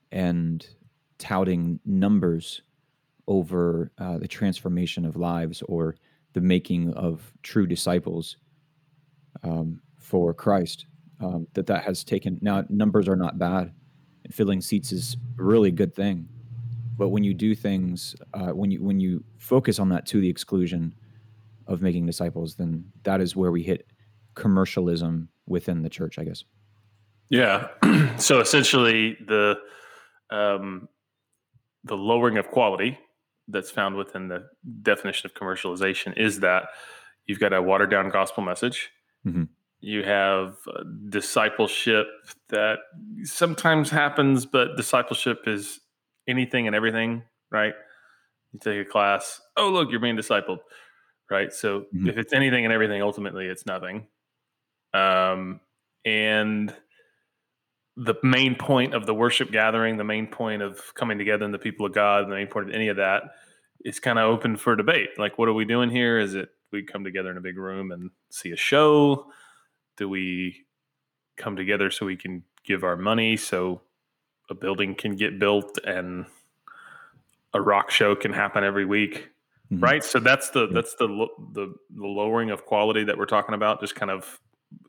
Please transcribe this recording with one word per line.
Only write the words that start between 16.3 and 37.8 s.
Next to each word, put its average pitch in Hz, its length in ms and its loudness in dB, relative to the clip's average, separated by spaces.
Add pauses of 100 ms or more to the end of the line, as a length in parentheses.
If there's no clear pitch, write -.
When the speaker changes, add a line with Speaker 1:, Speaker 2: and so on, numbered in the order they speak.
Speaker 1:
But 101 120 2
when 104 160 2
you 98 80 2
do 104 220 2
things, 92 600 -2 (180)
uh, 92 180 -6
when 98 200 0
you, - 100 -2
when 98 200 2
you 90 220 0 (140)
focus 127 420 2
on 95 100 2
that 87 180 0
to 104 140 2
the 90 80 4
exclusion 85 640 -2 (720)
of 92 140 -4
making 87 240 2
disciples, 82 500 -4
then 85 300 -4 (180)
that 95 180 2
is 90 140 -2
where 92 160 2
we 85 120 0
hit - 240 -2 (480)
commercialism 85 920 0 (180)
within 87 360 -2
the 80 80 -4
church, - 280 -8
I 80 60 -8
guess. 82 200 -10 (840)
Speaker 2:
Yeah. 117 380 4 (160)
<clears throat> 180 140 8 (200)
So 131 240 6
essentially 113 760 4 (100)
the, 104 280 4 (720)
um, 98 580 -2 (960)
the 107 140 -8
lowering 113 400 2
of 98 120 -2
quality 110 480 2 (500)
that's 101 240 -6
found 98 240 -2
within 95 320 -8
the 90 200 -10 (360)
definition 101 460 0
of - 40 -20
commercialization 95 840 -4
is 107 240 0
that 92 240 2 (600)
you've 101 140 -6
got 98 140 2
a 92 80 4
watered 95 300 4